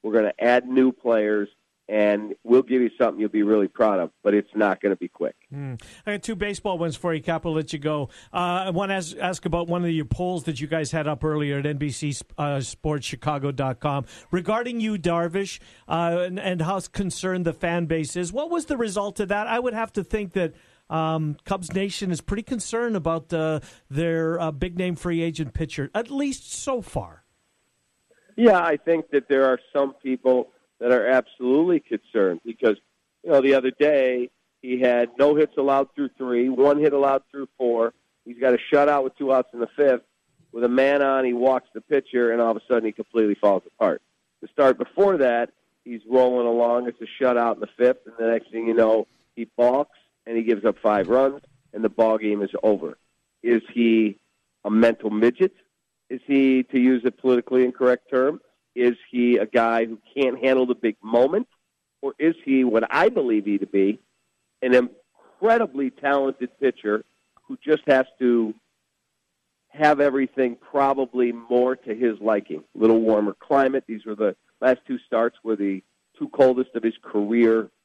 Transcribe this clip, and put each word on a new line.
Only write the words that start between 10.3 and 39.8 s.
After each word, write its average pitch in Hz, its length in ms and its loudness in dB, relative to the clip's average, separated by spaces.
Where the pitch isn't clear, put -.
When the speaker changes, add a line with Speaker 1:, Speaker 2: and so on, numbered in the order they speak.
Speaker 2:
that 143 160 -8
you 151 60 -8
guys 156 240 -4
had 156 160 -4
up 151 160 -6
earlier 147 360 -2
at 139 60 -6
N 147 120 -4
B 143 120 -4
C, 139 260 -6
uh, 143 240 -4
Sports 147 440 -6
Chicago 143 460 -6
dot 131 280 -4
com 139 260 -4
regarding 226 480 -4
Yu 214 180 -4
Darvish, 170 600 -4
uh, 170 380 -2
and, 185 140 -8
and 185 220 -4
how 185 180 -2
concerned 185 680 -6
the 165 80 -2
fan 170 340 -4
base 156 280 -4
is. 175 160 -6
What 294 180 -8
was 339 180 -4
the 285 100 -4
result 208 420 -6
of 202 100 -4
that? 208 180 -2
I 226 120 -2
would 247 140 -4
have 220 200 -6
to 196 100 -4
think 208 300 -6
that, 180 200 -2
um, 160 460 -2
Cubs 185 280 -6
Nation 190 380 -4
is 156 100 -4
pretty 208 220 -6
concerned 233 520 -6
about, 165 380 -4
uh, 156 260 -2
their, 165 500 -2
uh, 160 120 -4
big-name 175 440 -6
free 170 260 -4
agent 160 320 -6
pitcher, 151 400 -8
at 226 160 -6
least 277 440 -8
so 254 280 -6
far. 87 420 -12
Speaker 1:
Yeah, 220 220 6
I 165 180 0
think 165 340 -2
that 143 160 -2
there 135 180 2
are 131 140 0
some 139 200 -2
people 127 560 -2
that 123 120 0
are 123 160 2
absolutely 131 720 0
concerned 98 680 -2
because, 113 320 0
you 175 80 -4
know, 139 100 6
the 139 120 4
other 131 180 0
day 131 600 0
he 123 180 -4
had 120 380 2
no 147 180 4
hits 151 220 0
allowed 139 360 0
through 139 240 -6
three, 123 320 0
one 143 300 4
hit 147 140 2
allowed 139 380 0
through 139 160 -12
four. 117 360 0
He's 120 140 -18
got 127 140 2
a 117 40 2
shutout 143 300 2
with 131 140 -6
two 135 160 -2
outs 127 200 0
in 120 60 -12
the 113 80 -4
fifth. 135 340 0